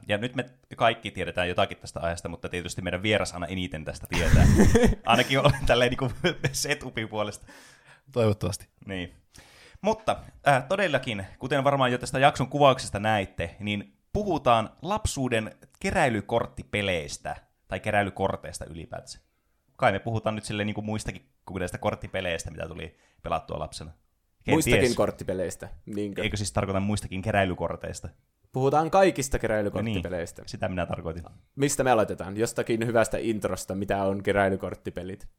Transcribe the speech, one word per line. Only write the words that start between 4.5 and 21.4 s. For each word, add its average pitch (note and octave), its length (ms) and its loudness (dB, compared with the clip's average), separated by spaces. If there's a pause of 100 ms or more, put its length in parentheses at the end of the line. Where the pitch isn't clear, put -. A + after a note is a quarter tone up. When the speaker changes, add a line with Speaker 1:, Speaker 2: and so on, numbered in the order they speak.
Speaker 2:
<laughs> - 260 4
Speaker 1:
Ainakin B2+ 340 4
olen C#3 120 6 (140)
tälleen, B2 240 6
niinku, C3 200 0 (260)
<laughs> C3+ 160 -4
setupin B2+ 560 -4
puolesta. G#2 380 -6 (640)
Speaker 3:
Toivottavasti. G#2 560 0 (180)
Speaker 1:
Niin. F#2 260 -8 (680)
Mutta, A3 360 0 (320)
äh, C3+ 200 4
todellakin, C3+ 580 -2 (120)
kuten C3 260 0
varmaan C3+ 280 4
jo B2 60 0
tästä B2 200 -6
jakson C3+ 300 4
kuvauksesta C3+ 500 4
näitte, G2+ 640 -2
niin G#2 360 -4 (160)
puhutaan C#3+ 580 2 (120)
lapsuuden C3 680 -2 (280)
keräilykorttipeleistä G#2 1600 -2 (320)
tai F#2+ 120 -6
keräilykorteista G2 840 -2
ylipäätänsä. - 560 -14 (560)
Kai A#2 160 4
me F#2+ 60 -2
puhutaan A2 360 -2
nyt G#2+ 100 -8
silleen, G#2 220 -4
niinku, G#2+ 160 -6
muistakin G#2+ 460 -8 (180)